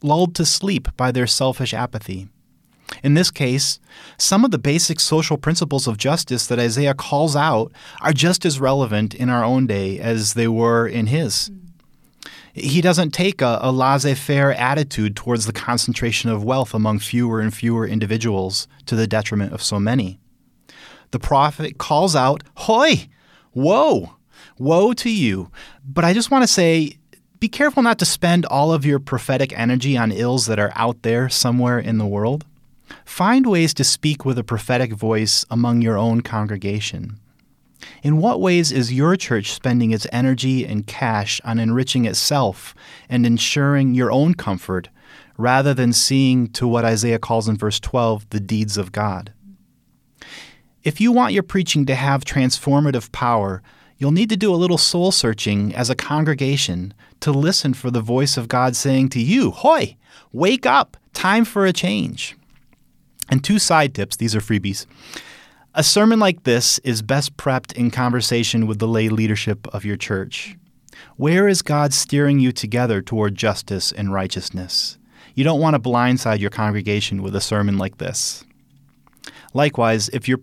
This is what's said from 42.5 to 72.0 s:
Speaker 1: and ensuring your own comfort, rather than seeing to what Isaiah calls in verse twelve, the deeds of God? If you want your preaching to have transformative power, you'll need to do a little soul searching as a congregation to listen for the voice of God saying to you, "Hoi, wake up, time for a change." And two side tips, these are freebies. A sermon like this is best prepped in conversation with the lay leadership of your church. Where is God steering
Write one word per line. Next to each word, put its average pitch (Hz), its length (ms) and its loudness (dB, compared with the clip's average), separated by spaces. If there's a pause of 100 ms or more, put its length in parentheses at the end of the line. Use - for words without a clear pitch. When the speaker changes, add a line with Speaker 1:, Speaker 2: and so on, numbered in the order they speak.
Speaker 1:
and 123 180 2
ensuring 135 680 2
your 120 160 2
own 151 240 4
comfort, 92 540 -6 (480)
rather 131 380 2
than 123 180 2
seeing 127 600 2
to - 140 -2
what 117 200 2
Isaiah 113 320 0
calls 113 300 -2
in 107 80 0
verse 104 220 -2
twelve, 113 520 -2
the 104 100 -4
deeds 104 380 -2
of 92 140 -6
God? 101 400 -6 (1500)
If 156 180 -2
you 240 120 4
want 240 220 2
your 196 80 2
preaching 160 440 0
to 131 80 0
have 135 300 0
transformative 139 880 0
power, 104 500 0 (360)
you'll 139 140 2
need 214 180 2
to 220 60 0
do 190 180 2
a - 20 2
little 175 220 2
soul 180 320 0
searching 104 640 0
as 120 160 -2
a 127 60 -2
congregation 139 1000 -2 (240)
to 151 140 -2
listen 143 420 0
for 127 160 -6
the 120 100 0
voice 127 360 0
of 120 100 -6
God 127 300 0
saying 135 340 2
to 123 100 -2
you, 180 300 2
"Hoi, - 460 0 (360)
wake 185 340 0
up, - 300 2 (160)
time 214 320 2
for 196 220 0
a 185 60 4
change." - 640 -4 (920)
And 135 140 2
two 208 160 2
side 151 360 2
tips, - 220 -6
these 110 200 -2
are 104 40 0
freebies. 101 460 -2 (880)
A 156 80 2
sermon 214 380 4
like 190 240 2
this 123 400 2
is 113 180 -2
best 113 340 -2
prepped 127 360 -4
in 120 180 -2
conversation 120 760 0
with 107 120 -2
the 113 100 -2
lay 110 200 2
leadership 107 680 -2
of 101 100 -8
your 101 120 -4
church. 95 600 -8 (600)
Where 175 320 2
is 190 120 0
God 147 320 0
steering 143 460 2